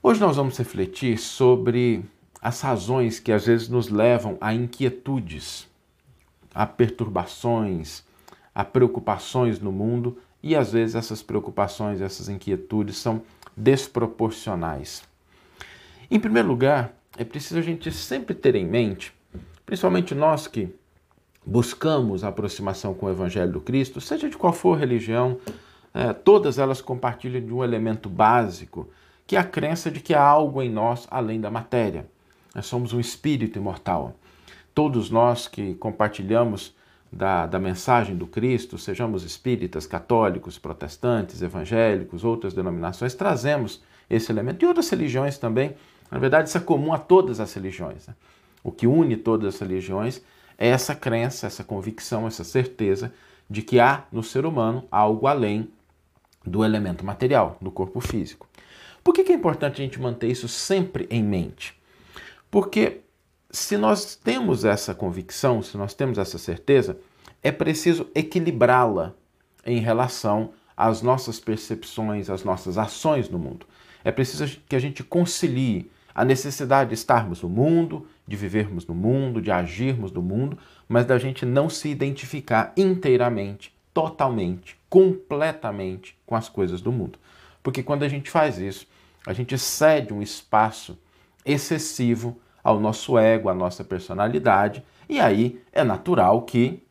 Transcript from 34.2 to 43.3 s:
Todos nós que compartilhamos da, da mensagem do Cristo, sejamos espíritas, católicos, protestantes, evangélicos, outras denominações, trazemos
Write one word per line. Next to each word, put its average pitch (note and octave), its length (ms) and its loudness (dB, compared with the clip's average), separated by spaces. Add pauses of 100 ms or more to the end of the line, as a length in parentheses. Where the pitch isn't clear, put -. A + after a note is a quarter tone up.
Todos B2+ 380 0
nós A#2 380 4
que F#2+ 260 -8
compartilhamos G#2 1040 -2 (340)
da, F#2 340 0
da F2 140 -4
mensagem F#2+ 580 0
do F2 80 -4
Cristo, A#2+ 540 -2
sejamos G2+ 460 -6
espíritas, F2+ 600 -4
católicos, F#2+ 760 0
protestantes, F#2+ 840 -4
evangélicos, F#2 800 0
outras A2+ 320 -2
denominações, F2+ 600 -4
trazemos C#3 680 -2 (260)